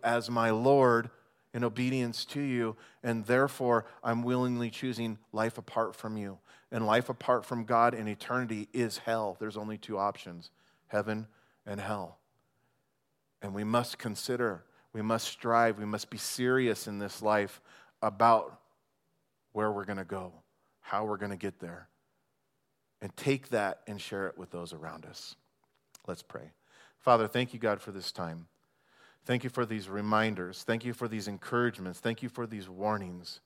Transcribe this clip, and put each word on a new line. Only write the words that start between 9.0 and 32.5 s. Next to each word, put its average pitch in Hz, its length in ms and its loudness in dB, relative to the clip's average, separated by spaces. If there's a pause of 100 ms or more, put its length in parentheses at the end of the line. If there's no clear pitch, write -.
There's 107 180 -6
only 107 200 -8
two 107 200 -6
options, 95 540 -4 (360)
heaven 107 400 -2 (380)
and 104 140 -8
hell. 98 400 -6 (1200)
And 98 120 -8
we 104 100 -2
must 120 340 0
consider, 113 680 -2 (300)
we 110 80 -6
must 110 260 0
strive, 117 500 2
we 107 80 -8
must 107 240 -6
be 113 80 -10
serious 123 680 0
in 101 120 -6
this 101 220 -8
life 107 400 2 (400)
about 110 580 4 (920)
where 107 200 2
we're 101 140 -4
gonna 98 200 -4
go, 92 280 -8 (460)
how 104 260 -2
we're 104 120 -2
gonna 101 200 -4
get 95 220 -6
there, 87 300 -12 (1120)
and 98 160 -10
take 135 320 0
that 101 360 0
and 104 140 -8
share 98 280 -4
it - 100 -8
with 90 140 -12
those 85 220 -8
around 80 320 -12
us. - 300 -16 (720)
Let's - 160 -8
pray. - 280 -14 (480)
Father, 113 280 6
thank 123 260 0
you, 117 60 -10
God, 107 220 0
for 107 100 -12
this 95 200 -8
time. 82 360 -8 (800)
Thank 123 180 -2
you 127 60 -4
for 123 160 -2
these 107 240 -6
reminders. 104 760 0
Thank 113 220 0
you 120 80 -4
for 120 140 -6
these 107 200 -6
encouragements. 104 720 -2
Thank 113 240 -2
you 123 60 -6
for 117 180 -6
these 101 220 -10